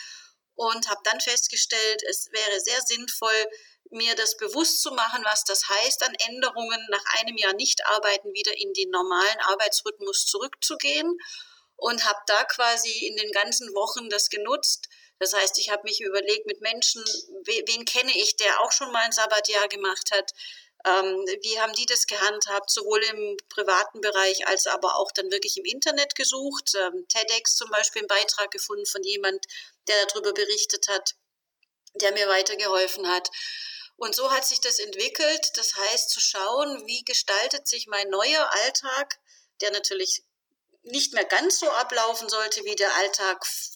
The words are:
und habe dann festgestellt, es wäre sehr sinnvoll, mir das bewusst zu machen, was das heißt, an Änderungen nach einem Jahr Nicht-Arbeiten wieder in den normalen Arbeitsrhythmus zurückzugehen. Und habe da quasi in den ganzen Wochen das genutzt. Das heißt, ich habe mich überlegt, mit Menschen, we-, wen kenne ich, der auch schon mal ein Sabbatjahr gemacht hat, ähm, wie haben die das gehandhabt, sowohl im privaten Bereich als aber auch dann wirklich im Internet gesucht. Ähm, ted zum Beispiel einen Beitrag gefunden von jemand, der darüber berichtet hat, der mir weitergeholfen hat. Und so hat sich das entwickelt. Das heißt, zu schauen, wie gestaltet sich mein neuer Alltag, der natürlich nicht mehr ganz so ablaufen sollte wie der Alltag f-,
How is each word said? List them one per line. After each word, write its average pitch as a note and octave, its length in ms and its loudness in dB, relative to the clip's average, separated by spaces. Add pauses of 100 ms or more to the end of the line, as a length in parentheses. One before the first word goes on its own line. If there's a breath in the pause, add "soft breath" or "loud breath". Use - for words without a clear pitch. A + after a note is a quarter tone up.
(540 loud breath)
und A3+ 340 -2
habe G3+ 160 -4
dann A3+ 160 0
festgestellt, A3+ 880 0
es - 240 -4
wäre G#3+ 280 0
sehr A#3 260 0
sinnvoll, A3+ 600 0 (420 loud breath)
mir A3+ 240 0
das A3 240 0
bewusst C4+ 460 0
zu D4 80 -2
machen, A#3 340 0
was G#3+ 200 2
das G3 220 0
heißt, G#3+ 360 2
an B3+ 100 0 (140)
Änderungen A#3 640 -4
nach G3 120 0 (140)
einem A3+ 180 -2
Jahr G3 180 2
Nicht-Arbeiten G#3 800 0
wieder G3+ 220 -2
in G3 180 -4
den F#3 180 -2
normalen F#3 480 2
Arbeitsrhythmus G3+ 880 0
zurückzugehen. D4 920 -2 (580 loud breath)
Und A#3 300 -2
habe G#3 220 2
da A3 180 6
quasi A#3 640 0
in G#3+ 100 -6
den G#3+ 140 -2
ganzen G#3+ 420 0
Wochen A3+ 360 -2
das G#3 200 2
genutzt. A3 580 0 (300 soft breath)
Das F#3+ 160 0
heißt, G3 240 2
ich - 140 -2
habe G#3 120 0
mich G#3 180 -4
überlegt, G3+ 440 0
mit G#3 160 -6
Menschen, A3+ 420 0
we-, - 640 -4
wen A3+ 180 -2
kenne B3+ 320 2
ich, G3+ 220 2
der G3+ 240 4
auch B3 100 0
schon C4 200 0
mal A#3 120 2
ein A3+ 80 2
Sabbatjahr G#3+ 560 2
gemacht G3 440 -4
hat, G3 200 0 (540 loud breath)
ähm, F#3+ 400 2 (160)
wie A3 180 -4
haben A3 140 0
die A#3+ 120 -2
das A#3+ 220 2
gehandhabt, G3+ 600 0
sowohl G#3+ 340 2
im G#3+ 340 -2 (120)
privaten G3+ 520 2
Bereich F#3+ 460 2
als F#3+ 200 2
aber - 300 2
auch G3 140 0
dann F#3+ 200 -4
wirklich G3+ 260 -2
im - 80 -8
Internet C#4+ 500 0
gesucht. C4+ 600 0
Ähm, F3+ 340 0
ted A3+ 380 0
zum G#3+ 240 0
Beispiel G#3+ 300 2
einen G#3 60 -4
Beitrag G3+ 440 2
gefunden G3+ 340 -6
von G3 160 -2
jemand, G3 440 -2 (420 loud breath)
der G#3 180 4
darüber G3+ 260 0
berichtet G#3 580 0
hat, - 260 -2 (800)
der G3 180 2
mir G#3 160 2
weitergeholfen F#3+ 800 2
hat. F3+ 200 0 (680 loud breath)
Und G#3+ 180 -4
so C4 160 0
hat C4 140 2
sich - 160 0
das A#3 180 0
entwickelt. C4+ 760 0
Das A3+ 200 -2
heißt, G3+ 360 0
zu - 100 0
schauen, A#3 640 0
wie A#3+ 180 -8
gestaltet B3 640 0
sich A#3 200 -2
mein G3+ 220 -2
neuer C4+ 400 2 (140)
Alltag, C4 560 -2 (420 soft breath)
der G3+ 100 0
natürlich G3 520 -2 (600)
nicht B3+ 280 -2
mehr G#3 100 2
ganz C#4 360 2
so D#4 100 0
ablaufen A3+ 580 0
sollte A3 380 -2
wie G#3 100 -4
der G3 220 2
Alltag G3 440 2
f-, - 340 -6